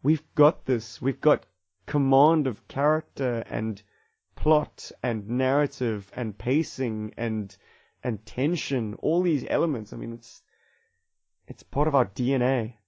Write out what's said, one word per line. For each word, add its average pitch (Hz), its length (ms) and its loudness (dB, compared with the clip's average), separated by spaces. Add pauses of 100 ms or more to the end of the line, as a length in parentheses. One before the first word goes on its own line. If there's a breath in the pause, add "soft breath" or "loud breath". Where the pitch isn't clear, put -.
We've 151 200 2 (120)
got 156 300 4
this. - 360 -4
We've 127 200 -2
got - 260 2 (400)
command 143 600 4
of 117 220 -6
character 139 800 -2
and 113 340 -4 (520)
plot - 580 0 (100)
and 110 260 -4
narrative 127 880 0
and 110 220 -6
pacing 120 800 -4
and, 110 400 -4 (460 soft breath)
and 113 220 -4
tension, 131 760 -4
all 165 220 0
these 165 260 0
elements. 131 440 -2
I 120 40 -12
mean, 117 160 -8
it's, - 300 -18 (1040)
it's - 160 -14
part 143 260 0
of 139 60 -2
our 131 100 4
D 127 300 -2
N 123 80 2
A 123 340 0 (120)